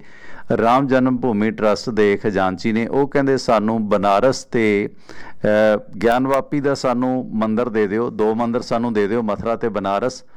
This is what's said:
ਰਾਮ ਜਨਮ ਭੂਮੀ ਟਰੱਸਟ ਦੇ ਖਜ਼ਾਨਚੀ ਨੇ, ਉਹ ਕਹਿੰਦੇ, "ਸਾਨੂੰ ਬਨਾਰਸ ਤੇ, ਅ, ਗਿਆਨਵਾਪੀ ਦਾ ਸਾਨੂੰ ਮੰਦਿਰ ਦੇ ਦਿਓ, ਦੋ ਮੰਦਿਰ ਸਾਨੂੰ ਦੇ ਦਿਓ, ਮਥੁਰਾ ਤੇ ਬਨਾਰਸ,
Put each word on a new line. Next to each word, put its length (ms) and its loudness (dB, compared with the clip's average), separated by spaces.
ਰਾਮ 300 4
ਜਨਮ 300 2
ਭੂਮੀ 340 0
ਟਰੱਸਟ 380 0
ਦੇ 280 2
ਖਜ਼ਾਨਚੀ 540 0
ਨੇ, 160 0
ਉਹ 200 0
ਕਹਿੰਦੇ, 300 0
"ਸਾਨੂੰ 520 0
ਬਨਾਰਸ 540 2
ਤੇ, 460 0
ਅ, 500 2
ਗਿਆਨਵਾਪੀ 560 0
ਦਾ 140 0
ਸਾਨੂੰ 600 -2
ਮੰਦਿਰ 360 0
ਦੇ 180 2
ਦਿਓ, 220 -2
ਦੋ 260 0
ਮੰਦਿਰ 260 -2
ਸਾਨੂੰ 320 -2
ਦੇ 140 2
ਦਿਓ, 140 0
ਮਥੁਰਾ 340 -2
ਤੇ 140 -4
ਬਨਾਰਸ, 540 -2